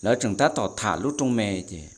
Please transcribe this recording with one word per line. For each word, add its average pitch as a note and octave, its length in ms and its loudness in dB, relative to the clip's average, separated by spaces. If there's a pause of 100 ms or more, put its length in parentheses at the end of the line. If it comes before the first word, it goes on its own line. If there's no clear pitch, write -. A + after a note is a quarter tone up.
Lỡ A2 180 4
chừng G#2 160 0
ta C#3 140 4
tỏ G2 280 -2
thả G2 180 0
lúc B2+ 240 -2
trong C3 160 2
mẹ G2+ 260 0
chứ. F#2 160 -12 (200)